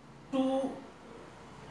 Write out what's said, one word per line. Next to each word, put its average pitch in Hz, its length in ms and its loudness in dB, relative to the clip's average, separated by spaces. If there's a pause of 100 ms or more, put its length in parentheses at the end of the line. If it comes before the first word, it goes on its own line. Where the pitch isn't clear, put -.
(320)
To 262 280 6 (1120)